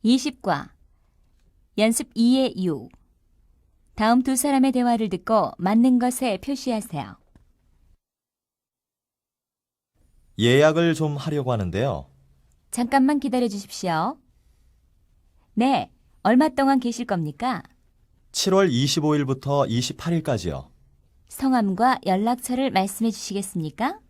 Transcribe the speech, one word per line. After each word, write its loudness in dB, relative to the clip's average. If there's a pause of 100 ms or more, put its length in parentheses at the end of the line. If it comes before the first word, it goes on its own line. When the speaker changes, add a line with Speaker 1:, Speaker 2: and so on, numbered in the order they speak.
Speaker 1:
이십 0
과. -6 (1040)
연습 2
이의 4 (100)
육. -4 (1040)
다음 4
두 0
사람의 2
대화를 0
듣고 0
맞는 4
것에 -2
표시하세요. -6 (3250)
Speaker 2:
예약을 4
좀 -2
하려고 -4
하는데요. -4 (600)
Speaker 1:
잠깐만 0
기다려 -2
주십시오. -6 (1400)
네, 0 (300)
얼마 4
동안 2
계실 -4
겁니까? -6 (680)
Speaker 2:
칠월 2
이십오 0
일부터 0
이십팔 -4
일까지요. -4 (560)
Speaker 1:
성함과 0
연락처를 -2
말씀해 -2
주시겠습니까? -6 (120)